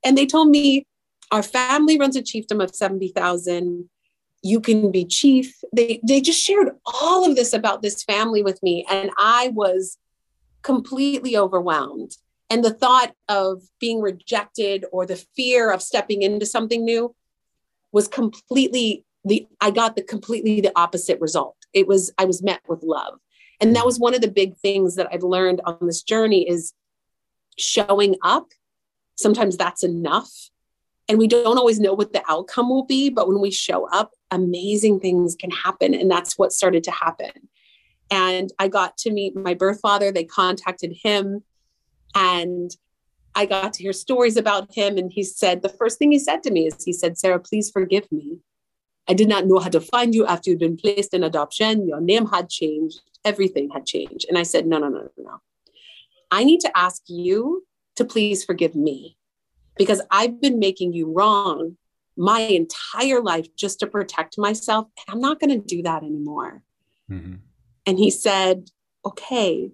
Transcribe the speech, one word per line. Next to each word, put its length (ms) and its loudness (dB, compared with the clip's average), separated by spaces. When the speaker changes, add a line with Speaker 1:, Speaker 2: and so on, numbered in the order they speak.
Speaker 1:
And 120 6
they 120 4
told 220 6
me, 360 6
"Our 100 2
family 560 4
runs 180 2
a 60 -2
chiefdom 420 -2
of 120 -6
seventy 320 -2
thousand. 800 -2
You 180 2
can 300 2
be 140 0
chief." 540 2
They, 320 2
they 140 6
just 180 0
shared 300 2
all 420 2
of 80 4
this 160 2
about 300 -2
this 220 -6
family 400 0
with 180 -2
me. 260 0
And 300 -2
I 380 4
was 420 -2
completely 760 -2
overwhelmed. 760 -2
And 120 2
the 100 2
thought 400 4
of 360 -2
being 220 -4
rejected 920 -4
or 160 -4
the 160 -8
fear 360 2
of 100 -2
stepping 400 -2
into 240 0
something 400 -2
new 300 -2
was 160 2
completely 960 -2
the, 220 0
I 120 2
got 240 0
the 60 -4
completely 600 -2
the 140 2
opposite 440 0
result. 360 -4
It 140 4
was, 300 2
I 80 2
was 160 0
met 260 -2
with 140 -6
love. 380 -6
And 160 4
that 80 2
Speaker 2:
Mm. 40 4
Speaker 1:
was 120 0
one 160 2
of 60 2
the 100 0
big 260 0
things 380 0
that 160 -2
I've 120 -6
learned 420 0
on 200 -6
this 160 -4
journey 480 2
is 240 -4
showing 680 2
up. 240 0
Sometimes 400 2
that's 260 -4
enough. 480 -4
And 120 2
we 80 6
don't 300 4
always 220 4
know 140 2
what 200 -2
the 160 -2
outcome 400 -2
will 160 0
be, 240 2
but 180 0
when 140 2
we 100 0
show 400 -4
up, 200 0
amazing 680 0
things 360 0
can 160 -10
happen. 420 -2
And 160 0
that's 280 -2
what 160 2
started 320 0
to 60 -4
happen. 400 -6
And 480 -2
I 120 0
got 300 -2
to 120 -4
meet 240 -4
my 180 -4
birth 280 -2
father. 300 2
They 120 -4
contacted 800 -4
him, 400 -2
and 560 -2
I 100 0
got 280 -4
to 100 -12
hear 100 -6
stories 440 0
about 360 -2
him. 240 0
And 140 -4
he 120 -4
said, 380 -2
the 80 -2
first 300 -4
thing 120 4
he 80 6
said 240 -2
to 80 -2
me 160 2
is, 160 -8
he 100 -4
said, 240 -4
"Sarah, 220 0
please 300 -6
forgive 420 -2
me. 280 -8
I 60 2
did 140 4
not 200 2
know 120 6
how 100 -4
to 120 2
find 320 0
you 140 4
after 220 -2
you'd 100 2
been 180 0
placed 360 -2
in 100 0
adoption. 640 -2
Your 140 -4
name 260 2
had 220 -4
changed. 520 -4
Everything 460 -2
had 140 -10
changed." 420 -8
And 100 0
I 60 0
said, 220 0
"No, 140 0
no, 100 -2
no, 120 -8
no, 160 -16
no. 200 -18
I 120 2
need 180 8
to 160 0
ask 300 0
you 560 -2
to 100 0
please 380 -2
forgive 320 -2
me, 420 -4
because 320 2
I've 320 0
been 160 2
making 360 -2
you 180 -4
wrong 680 0
my 240 2
entire 800 -2
life 340 -4
just 260 -8
to 60 -4
protect 520 -6
myself. 480 -2
And 60 -14
I'm 80 -6
not 180 -2
gonna 200 0
do 240 -8
that 200 -4
anymore." 600 -10
Speaker 2:
Mm-hmm. 240 -12
Speaker 1:
And 140 0
he 120 6
said, 580 0
"Okay." 680 -4